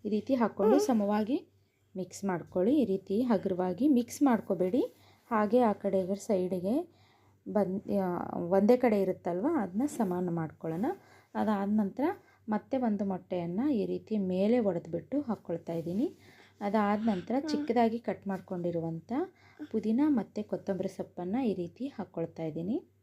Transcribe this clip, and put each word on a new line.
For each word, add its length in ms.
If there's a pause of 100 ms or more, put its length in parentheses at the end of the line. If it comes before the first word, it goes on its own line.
ಈ 100
ರೀತಿ 280
ಹಾಕ್ಕೊಂಡು 360 (120)
ಸಮವಾಗಿ 480 (640)
ಮಿಕ್ಸ್ 300
ಮಾಡ್ಕೊಳ್ಳಿ. 420 (100)
ಈ 100
ರೀತಿ 240 (160)
ಹಗುರವಾಗಿ 540 (120)
ಮಿಕ್ಸ್ 300
ಮಾಡ್ಕೋಬೇಡಿ, 540 (500)
ಹಾಗೆ 280 (100)
ಆ 120
ಕಡೆ 220
ಈ 60
ಕಡೆ 200
ಸೈಡಿಗೆ 460 (800)
ಬಂದ್-, 280 (200)
ಆ, 40 (480)
ಒಂದೇ 280
ಕಡೆ 200
ಇರುತ್ತಲ್ವ, 420 (180)
ಅದನ್ನ 200 (140)
ಸಮಾನ 320 (100)
ಮಾಡ್ಕೊಳ್ಳೋಣ. 460 (540)
ಅದಾದ 300 (120)
ನಂತರ 220 (480)
ಮತ್ತೆ 240 (100)
ಒಂದು 260
ಮೊಟ್ಟೆಯನ್ನು 520 (140)
ಈ 20 (120)
ರೀತಿ 220 (180)
ಮೇಲೆ 240 (120)
ಒಡೆದ್ಬಿಟ್ಟು 480 (120)
ಹಾಕ್ಕೊಳ್ತಾ 520
ಇದ್ದೀನಿ. 260 (600)
ಅದಾದ 340 (100)
ನಂತರ 240 (160)
ಚಿಕ್ಕದಾಗಿ 560
ಕಟ್ 240
ಮಾಡ್ಕೊಂಡಿರುವಂಥ 840 (580)
ಪುದೀನ 320 (160)
ಮತ್ತು 220 (100)
ಕೊತ್ತಂಬರಿ 480
ಸೊಪ್ಪನ್ನು 420 (100)
ಈ 100
ರೀತಿ 240 (120)
ಹಾಕ್ಕೊಳ್ತಾ 540
ಇದ್ದೀನಿ. 260 (260)